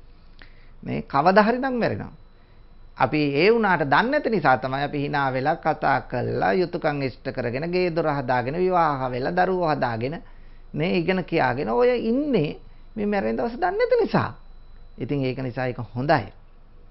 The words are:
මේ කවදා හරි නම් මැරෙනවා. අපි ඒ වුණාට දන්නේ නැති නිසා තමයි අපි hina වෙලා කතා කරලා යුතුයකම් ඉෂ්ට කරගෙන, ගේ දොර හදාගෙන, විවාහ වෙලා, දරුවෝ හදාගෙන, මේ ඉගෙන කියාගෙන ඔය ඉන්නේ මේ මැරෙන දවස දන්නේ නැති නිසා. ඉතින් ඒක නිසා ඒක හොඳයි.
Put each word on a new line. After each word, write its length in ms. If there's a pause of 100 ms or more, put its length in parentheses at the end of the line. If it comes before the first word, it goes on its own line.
(840)
මේ 200
කවදා 420
හරි 140
නම් 200
මැරෙනවා. 340 (800)
අපි 280 (140)
ඒ 160
වුණාට 400
දන්නේ 200
නැති 200
නිසා 280
තමයි 240
අපි 160
hina 340
වෙලා 240
කතා 440
කරලා 520
යුතුයකම් 500
ඉෂ්ට 300
කරගෙන, 400
ගේ 180
දොර 160
හදාගෙන, 480
විවාහ 560
වෙලා, 220
දරුවෝ 360
හදාගෙන, 540 (500)
මේ 260
ඉගෙන 260
කියාගෙන 440
ඔය 300
ඉන්නේ 640 (320)
මේ 140
මැරෙන 300
දවස 220
දන්නේ 200
නැති 240
නිසා. 280 (680)
ඉතින් 260
ඒක 140
නිසා 280
ඒක 120 (160)
හොඳයි. 360 (600)